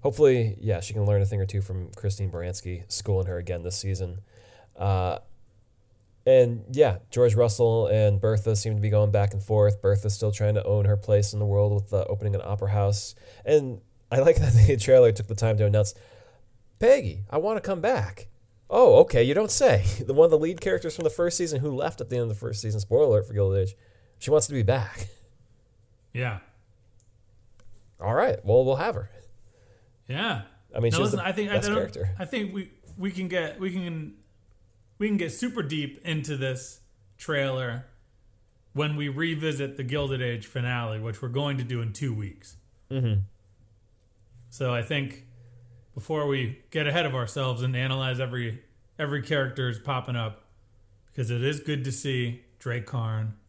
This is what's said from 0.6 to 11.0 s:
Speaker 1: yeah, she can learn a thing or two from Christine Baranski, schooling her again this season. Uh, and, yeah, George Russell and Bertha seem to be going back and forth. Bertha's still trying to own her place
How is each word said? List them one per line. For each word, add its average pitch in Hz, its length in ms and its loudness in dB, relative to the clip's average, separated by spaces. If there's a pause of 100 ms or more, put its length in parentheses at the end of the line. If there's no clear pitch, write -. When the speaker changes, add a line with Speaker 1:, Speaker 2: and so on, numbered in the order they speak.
Speaker 1:
yeah, 98 180 0
she 98 140 -10
can 104 120 -2
learn 101 160 4
a 98 40 2
thing 101 160 -2
or 92 40 0
two 98 160 -4
from 92 340 -8
Christine 98 360 -4
Baranski, 90 600 -8
schooling 92 360 -2
her 90 100 -4
again 87 260 -6
this 90 120 -6
season. 92 440 -6 (580)
Uh, 92 420 0 (1040)
and, 123 460 6
yeah, 127 260 4 (120)
George 123 260 4
Russell 113 520 2
and 104 340 2
Bertha 107 340 2
seem 107 200 -2
to 104 60 0
be 107 80 0
going 104 220 4
back 101 220 2
and 101 100 -4
forth. 104 380 2
Bertha's 101 320 2
still 107 180 -2
trying 104 220 0
to 104 120 0
own 101 200 2
her 104 100 4
place 101 380 2